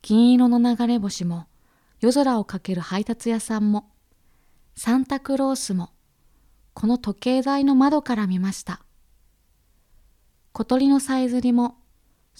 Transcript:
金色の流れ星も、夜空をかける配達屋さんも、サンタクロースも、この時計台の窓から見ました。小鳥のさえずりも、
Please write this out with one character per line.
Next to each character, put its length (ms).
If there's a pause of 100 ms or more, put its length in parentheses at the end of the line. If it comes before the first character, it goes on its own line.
金 320
色 140
の 120
流 260
れ 140
星 260
も、 220 (540)
夜 120
空 260
を 60
か 140
け 160
る 60
配 240
達 240
屋 100
さ 180
ん 140
も、 180 (880)
サ 220
ン 80
タ 140
ク 180
ロ 160
ー 20
ス 180
も、 180 (840)
こ 120
の 140
時 200
計 220
台 240
の 80
窓 300
か 120
ら 120
見 100
ま 140
し 100
た。 220 (1700)
小 140
鳥 220
の 120
さ 200
え 100
ず 120
り 100
も、 260 (640)